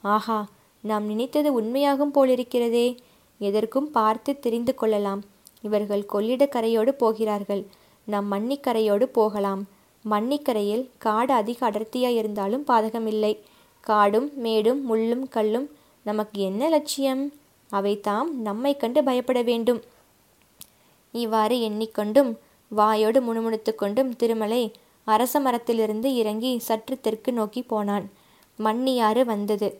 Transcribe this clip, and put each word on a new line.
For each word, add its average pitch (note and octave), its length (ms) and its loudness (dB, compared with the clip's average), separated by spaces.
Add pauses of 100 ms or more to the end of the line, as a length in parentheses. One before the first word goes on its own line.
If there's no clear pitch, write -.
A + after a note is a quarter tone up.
"ஆஹா, A3 360 0 (440)
நாம் G#3+ 220 -2
நினைத்தது C4 480 0
உண்மையாகும் C#4 600 0
போலிருக்கிறதே." A#3+ 760 2 (540)
"எதற்கும் G#3+ 500 0
பார்த்து A3+ 480 0
தெரிந்து A#3+ 360 0
கொள்ளலாம். G#3 480 -2 (380)
இவர்கள் G#3 480 -2
கொள்ளிடக்கரையோடு A3+ 840 2
போகிறார்கள். G#3+ 720 0 (440)
நாம் G3+ 240 -2
மன்னிக்கரையோடு A3 760 0
போகலாம். G3+ 560 0 (440)
மன்னிக்கரையில் A3 760 0 (140)
காடு A#3 360 0
அதிக A#3 320 0
அடர்த்தியாயிருந்தாலும் A3 1000 -2
பாதகமில்லை. A3 680 0 (500)
காடும் G#3 520 4
மேடும் A3+ 480 0
முள்ளும் A3+ 460 0
கல்லும் A3+ 380 -2 (380)
நமக்கு G#3 360 -4
என்ன G3+ 280 0
லட்சியம்? C#4 520 0 (480)
அவை G3+ 300 0
தாம் G#3+ 300 -2 (120)
நம்மை A#3 360 -2
கண்டு B3+ 260 2
பயப்பட B3+ 380 0
வேண்டும்." A#3 380 0 (1300)
இவ்வாறு A3+ 420 0
எண்ணிக்கொண்டும் A3 760 2 (400)
வாயோடு G#3+ 500 4
முணுமுணுத்து A3+ 540 -2
கொண்டும் A3+ 400 0
திருமலை A3+ 480 0 (440)
அரச A#3+ 320 2
மரத்திலிருந்து A#3 720 0
இறங்கி A3+ 460 0
சற்று A3+ 420 -4
தெற்கு A3 300 -2
நோக்கி A3+ 300 -2
போனான். G3+ 440 -2 (540)
மன்னியாறு A#3 680 2
வந்தது. G#3 440 -2 (100)